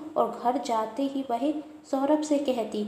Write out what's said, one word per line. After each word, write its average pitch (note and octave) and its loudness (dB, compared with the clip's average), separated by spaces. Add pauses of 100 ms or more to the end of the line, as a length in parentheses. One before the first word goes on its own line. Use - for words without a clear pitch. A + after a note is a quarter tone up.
(180)
और G#3+ 2
घर B3+ 4
जाते A3 -2
ही C4+ -2
वह B3+ 0 (400)
सौरभ C#4 4
से D4 2
कहती, A3+ -2